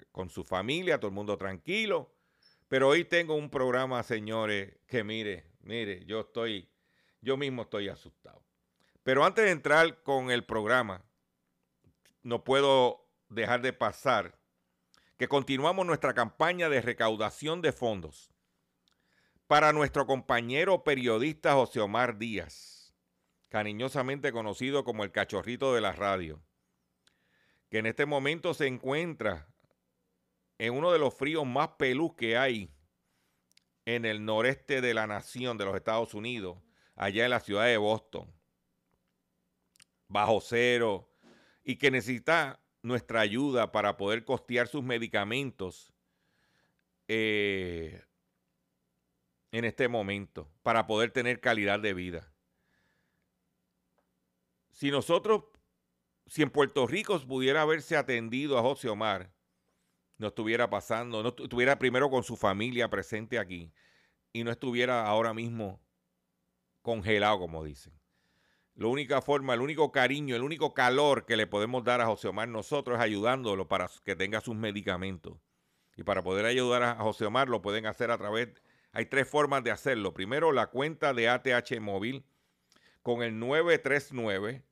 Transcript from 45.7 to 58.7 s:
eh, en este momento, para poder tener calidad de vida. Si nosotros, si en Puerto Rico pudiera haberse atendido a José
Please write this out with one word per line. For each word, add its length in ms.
eh, 960
en 140
este 220
momento, 600
para 240
poder 240
tener 300
calidad 400
de 160
vida. 360
Si 200
nosotros, 540
si 160
en 80
Puerto 340
Rico 360
pudiera 420
haberse 340
atendido 640
a 20
José 280